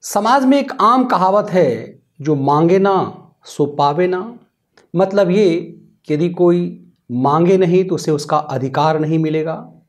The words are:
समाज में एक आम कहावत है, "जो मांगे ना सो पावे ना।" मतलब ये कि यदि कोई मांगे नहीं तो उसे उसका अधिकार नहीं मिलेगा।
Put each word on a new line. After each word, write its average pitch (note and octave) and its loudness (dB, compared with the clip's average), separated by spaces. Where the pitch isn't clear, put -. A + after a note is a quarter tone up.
समाज A#3+ 2
में C#4 4
एक C#4 -6
आम A#3+ 2
कहावत G3 0
है, D3 -2
"जो D3+ 0
मांगे D3 2
ना G3 -2
सो - -4
पावे C#3+ 0
ना।" G3 -8
मतलब F#3+ 0
ये F3+ 2
कि D3+ -2
यदि D#3+ 0
कोई F3 0
मांगे D3+ 2
नहीं F#3 2
तो E3+ -2
उसे D#3 -4
उसका D3 -2
अधिकार D3 -2
नहीं D#3 0
मिलेगा। D#3+ -4